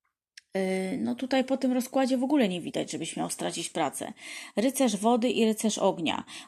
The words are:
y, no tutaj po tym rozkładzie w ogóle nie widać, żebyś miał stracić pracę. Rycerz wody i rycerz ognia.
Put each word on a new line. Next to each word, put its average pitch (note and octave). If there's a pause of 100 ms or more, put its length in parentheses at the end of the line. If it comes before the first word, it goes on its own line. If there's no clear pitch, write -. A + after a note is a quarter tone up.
(580)
y, F#3
no A#3
tutaj C4
po C4
tym C4
rozkładzie B3+
w A#3+
ogóle C4+
nie F3+
widać, D3
żebyś E3
miał E3+
stracić E3+
pracę. - (420)
Rycerz B3
wody A#3
i A3+
rycerz A3
ognia. F3 (240)